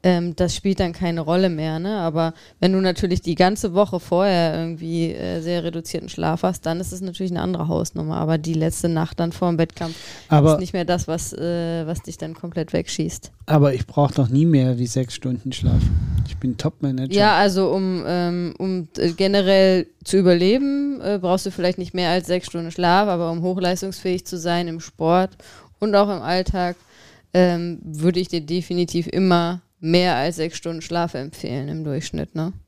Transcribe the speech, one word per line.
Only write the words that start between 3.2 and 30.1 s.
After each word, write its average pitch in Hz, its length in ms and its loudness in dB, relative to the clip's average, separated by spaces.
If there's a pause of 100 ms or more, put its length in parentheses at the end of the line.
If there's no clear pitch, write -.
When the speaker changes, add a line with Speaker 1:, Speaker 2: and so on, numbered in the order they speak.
Speaker 1:
die 165 140 -2
ganze 185 380 2
Woche 196 260 2
vorher 175 600 2
irgendwie, 165 540 -4
äh, - 280 -6
sehr 170 220 -4
reduzierten 165 460 -8
Schlaf 165 340 -2
hast, 185 220 -2
dann 165 160 -2
ist 185 100 -8
es 185 100 -10
natürlich 185 300 -6
eine 175 100 -4
andere 170 280 -2
Hausnummer. 160 480 -4
Aber 160 200 0
die 165 180 -4
letzte 160 340 0
Nacht 160 300 -2
dann 170 120 -2
vor 180 180 -2
dem 165 80 0
Wettkampf 165 380 -4 (320)
Speaker 2:
Aber 151 260 6
Speaker 1:
ist 151 60 2
nicht 185 140 -6
mehr 180 120 -2
das, 175 220 0
was, 160 260 -6
äh, 165 540 -4
was 165 140 -6
dich - 160 -14
dann 160 160 -10
komplett 165 400 -6
wegschießt. - 580 -6 (140)
Speaker 2:
Aber 135 280 6
ich 123 140 -4
brauch 147 240 2
doch 131 160 2
nie 139 180 4
mehr 131 320 4
wie 120 100 -2
sechs 123 280 -2
Stunden 127 380 -6
Schlaf. - 280 2 (460)
Ich - 100 -8
bin 123 200 -4
Top-Manager. 135 560 -4
Speaker 1:
Ja, 202 220 4
also 190 360 2
um, 185 340 -2
ähm, 175 520 -2
um, 185 300 -4 (100)
äh, 170 140 0
generell 190 760 4 (160)
zu - 140 2
überleben, 262 840 4
äh, 202 200 -2
brauchst 185 240 0
du 190 60 -4
vielleicht 180 260 -2
nicht 180 160 -8
mehr 180 160 0
als 175 180 0
sechs 180 200 -2
Stunden 170 240 -8
Schlaf, 180 360 4
aber 170 240 0
um 165 120 -4
hochleistungsfähig 180 840 -2
zu 180 120 -8
sein 170 300 -2
im 165 140 -8
Sport 180 560 0 (480)
und 208 100 2
auch 202 180 6
im 170 80 -6
Alltag, 180 540 -2 (580)
ähm, 175 500 2
würde 160 360 0
ich 185 80 -2
dir 170 140 -4
definitiv 170 680 -2
immer 175 540 2 (180)
mehr 175 360 2